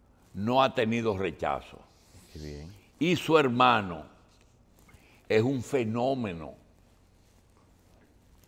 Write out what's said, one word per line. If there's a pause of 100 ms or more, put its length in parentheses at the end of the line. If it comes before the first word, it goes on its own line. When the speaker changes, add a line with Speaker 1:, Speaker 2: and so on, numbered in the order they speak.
(340)
Speaker 1:
No
ha
tenido
rechazo. (540)
Speaker 2:
Qué
bien. (260)
Speaker 1:
Y
su
hermano (1200)
es
un
fenómeno (1900)